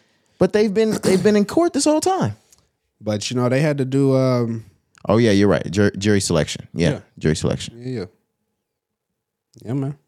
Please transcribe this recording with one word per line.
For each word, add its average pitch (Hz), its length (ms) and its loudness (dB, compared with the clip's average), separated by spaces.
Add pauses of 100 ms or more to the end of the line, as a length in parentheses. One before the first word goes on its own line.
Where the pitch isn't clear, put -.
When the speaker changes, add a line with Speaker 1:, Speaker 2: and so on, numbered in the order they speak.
(380)
Speaker 1:
But 185 160 0
they've 208 200 2
been, 220 180 0 (120)
they've 190 180 2
been 208 140 4
in 202 100 2
court 339 280 0
this 285 120 -2
whole 302 160 2
time. 311 340 -2 (680)
Speaker 2:
But, 107 280 -6
you 123 60 -8
know, 123 140 2
they 127 120 2
had 151 160 0
to 135 80 -2
do, 135 300 2
um, 120 500 0 (420)
Speaker 1:
Oh, 104 100 2
yeah, 117 140 4
you're 101 160 4
right. 87 240 0
Jur-, 101 200 2
jury 101 280 0
selection. 82 540 -2
Yeah, 82 180 0
Speaker 2:
Yeah. - 80 -6 (180)
Speaker 1:
jury 80 180 0
selection. - 460 -6
Speaker 2:
Yeah, 127 200 -8
yeah. 90 40 -8 (1600)
Yeah, 110 80 -8
man. 143 240 -6 (100)